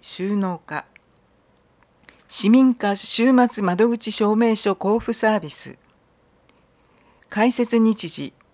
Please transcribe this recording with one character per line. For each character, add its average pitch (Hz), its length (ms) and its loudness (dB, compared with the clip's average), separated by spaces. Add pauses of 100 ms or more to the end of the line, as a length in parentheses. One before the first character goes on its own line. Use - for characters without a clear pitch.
収 196 360 -6
納 185 300 -2
課。 151 180 -10 (1400)
市 - 220 0
民 262 240 6
課 202 220 -2
週 240 360 0 (160)
末 220 140 -6
窓 190 260 2
口 233 220 -4
証 214 240 0
明 226 220 2
書 202 220 -2
交 208 200 0
付 226 140 -4
サ 220 240 0
ー 196 40 -2
ビ 160 80 -14
ス。 - 300 -16 (1500)
開 233 240 2
設 233 260 0
日 220 300 2
時、 143 260 -10 (200)